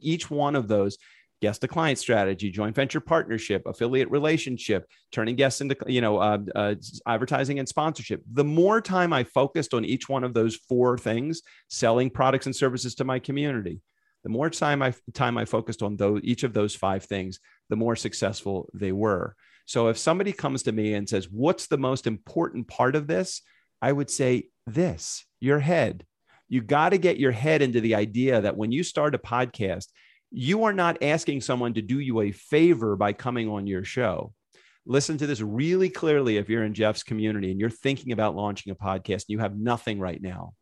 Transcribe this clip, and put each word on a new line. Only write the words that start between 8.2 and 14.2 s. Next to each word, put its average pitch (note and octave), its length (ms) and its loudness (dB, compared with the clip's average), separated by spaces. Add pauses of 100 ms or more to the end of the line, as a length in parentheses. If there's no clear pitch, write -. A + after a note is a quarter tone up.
The C#3+ 140 2
more F3+ 360 4
time F3+ 320 2
I C3 100 2
focused C#3 520 0
on A2 100 0
each B2+ 240 -2
one C3+ 140 -2
of B2+ 100 -2
those A2+ 220 2
four B2 420 2
things, A#2+ 460 -2 (240)
selling A#2+ 420 2
products C3 380 2
and C3+ 80 -4
services B2+ 400 -2
to - 80 -2
my C3 160 -2
community, B2 640 -4 (420)